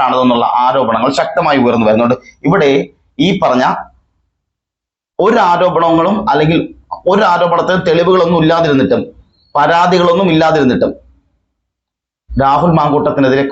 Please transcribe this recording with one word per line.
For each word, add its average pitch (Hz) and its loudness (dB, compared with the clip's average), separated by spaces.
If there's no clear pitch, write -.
ആണെന്നുള്ള 127 0
ആരോപണങ്ങൾ 127 0
ശക്തമായി 151 -2
ഉയർന്നു 117 0
വരുന്നുണ്ട്. 117 0
ഇവിടെ 147 2
ഈ 160 0
പറഞ്ഞ 127 0
ഒരു 226 2
ആരോപണങ്ങളും 170 0
അല്ലെങ്കിൽ 156 0
ഒരു 202 0
ആരോപണത്തിന് 175 0
തെളിവുകളൊന്നും 170 2
ഇല്ലാതിരുന്നിട്ടും 156 0
പാരാതികളൊന്നും 175 2
ഇല്ലാതിരുന്നിട്ടും 151 0
രാഹുൽ 147 2
മാങ്കൂട്ടത്തിനെതിരെ 143 0